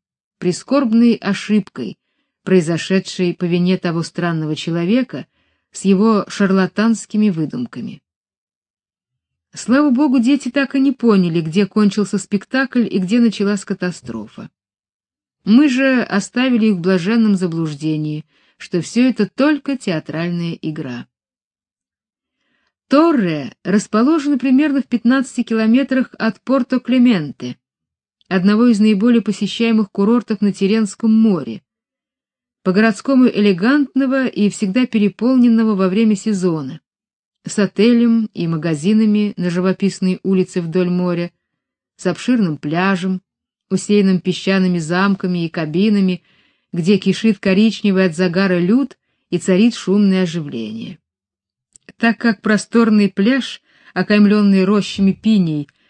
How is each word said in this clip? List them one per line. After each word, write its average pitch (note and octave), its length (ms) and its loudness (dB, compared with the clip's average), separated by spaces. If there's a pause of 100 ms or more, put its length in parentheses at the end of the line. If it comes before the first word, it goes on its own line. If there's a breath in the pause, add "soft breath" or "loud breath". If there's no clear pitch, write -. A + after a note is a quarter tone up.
(380)
прискорбной A#3 760 2
ошибкой, - 840 -4 (460)
произошедшей F3+ 880 0
по - 120 -8
вине F3+ 340 0
того E3+ 240 -4
странного D#3+ 540 -4
человека E3+ 680 -4 (460)
с - 140 -6
его G3+ 420 2
шарлатанскими G3+ 1000 0
выдумками. D#3+ 720 -8 (1500)
Слава C#4+ 340 2
богу, C4+ 280 2
дети B3+ 320 0
так C#4 240 -4
и C#4 60 2
не C#4 100 2
поняли, F#3+ 500 2
где D#3+ 240 0
кончился G#3 540 0
спектакль B3 720 -4
и - 80 -2
где F#3 220 0
началась G3+ 440 0
катастрофа. A#2+ 840 -10 (920)
Мы C4 240 6
же C4 340 0
оставили A#3+ 640 -2
их G#3 80 2
в F3 60 -6
блаженном F#3+ 560 2
заблуждении, D#3 880 -4 (320)
что - 240 -6
все B3 280 0
это G#3+ 200 -2
только C#4 480 -2
театральная E3+ 840 -6
игра. C3+ 460 -10 (1800)
Торре G#3+ 760 0
расположена C4 760 0
примерно C#4 440 2
в - 40 -8
пятнадцати B3+ 580 -2
километрах A#3+ 760 0
от A3 220 -4
Порто-Клементе, A#3+ 1160 0 (720)
одного G3+ 380 2
из A3 140 2
наиболее G#3+ 420 2
посещаемых A3 720 -2
курортов A3 480 0
на G3+ 120 0
Тиренском A3 640 0
море, F3+ 480 0 (1000)
по-городскому A3+ 640 2
элегантного B3+ 1000 0
и G3+ 240 0
всегда A3 360 -2
переполненного A3+ 920 2
во F#3 120 0
время G#3+ 280 2
сезона, E3+ 640 -4 (640)
с - 120 -8
отелем A3+ 760 2
и E3+ 140 -6
магазинами G3 920 0
на F3 140 -4
живописной F#3 720 -2
улице F#3 400 -2
вдоль F3+ 260 -2
моря, F3 420 -2 (640)
с - 100 -6
обширным F3+ 500 -2
пляжем, F#3 640 -2 (500)
усеянным F#3+ 500 2
песчаными F#3 580 0
замками F3+ 640 -2
и E3 60 -4
кабинами, F#3 720 0 (500)
где F3 240 2
кишит G3 420 0
коричневый G3 680 0
от D#3 100 -4
загара F#3 420 0
люд A3+ 380 0 (340)
и F3+ 80 -2
царит G3 360 2
шумное F#3+ 480 0
оживление. E3+ 760 -8 (1000)
Так A3+ 200 0
как A#3 220 -2
просторный G#3+ 680 2
пляж, A#3+ 500 -2 (320 soft breath)
окаймленный G#3 720 4
рощами G3 480 0
пиней, E3+ 560 0 (200)